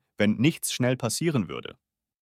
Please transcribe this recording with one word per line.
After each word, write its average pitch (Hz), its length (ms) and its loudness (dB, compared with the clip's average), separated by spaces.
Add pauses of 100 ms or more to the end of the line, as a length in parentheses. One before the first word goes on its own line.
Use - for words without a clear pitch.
(160)
wenn 104 200 4
nichts 139 360 0
schnell 123 240 0
passieren 123 520 -2
würde. 55 300 -12 (440)